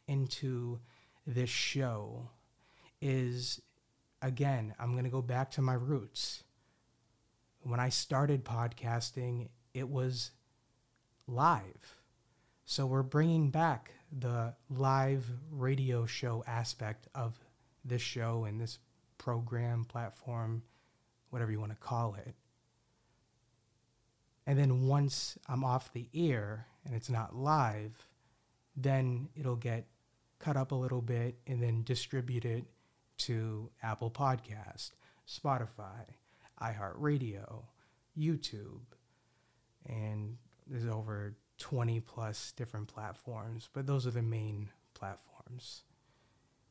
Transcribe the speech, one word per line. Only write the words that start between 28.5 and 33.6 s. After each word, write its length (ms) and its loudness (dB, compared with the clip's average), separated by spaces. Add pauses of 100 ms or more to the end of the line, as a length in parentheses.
then 600 2
it'll 200 0
get 300 -2 (540)
cut 180 0
up 140 0
a 40 0
little 260 0
bit 440 0
and 160 0
then 220 4
distributed 800 -2 (540)
to 500 -2 (140)